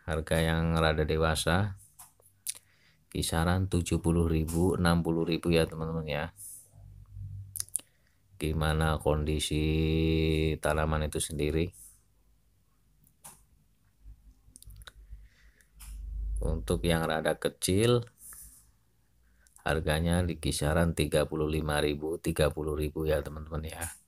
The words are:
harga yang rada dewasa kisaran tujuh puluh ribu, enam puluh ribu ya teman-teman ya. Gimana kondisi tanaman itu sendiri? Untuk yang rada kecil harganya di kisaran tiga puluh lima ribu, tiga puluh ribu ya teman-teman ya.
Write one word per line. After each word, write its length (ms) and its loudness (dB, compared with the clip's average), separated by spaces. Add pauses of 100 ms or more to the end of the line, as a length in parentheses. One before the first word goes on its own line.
harga 320 0
yang 400 2
rada 320 2
dewasa 720 0 (1300)
kisaran 640 0
tujuh 320 0
puluh 240 4
ribu, 480 2
enam 240 4
puluh 240 0
ribu 240 -2
ya 160 6
teman-teman 400 -6
ya. 200 -4 (2000)
Gimana 640 0
kondisi 640 0 (960)
tanaman 480 0
itu 160 -6
sendiri? 480 -2 (4000)
Untuk 400 0
yang 240 4
rada 320 0
kecil 640 2 (1600)
harganya 580 2
di 160 -6
kisaran 560 2
tiga 320 2
puluh 160 -2
lima 320 -2
ribu, 400 -2
tiga 320 0
puluh 240 -4
ribu 320 -4
ya 160 0
teman-teman 480 -10
ya. 160 -10 (240)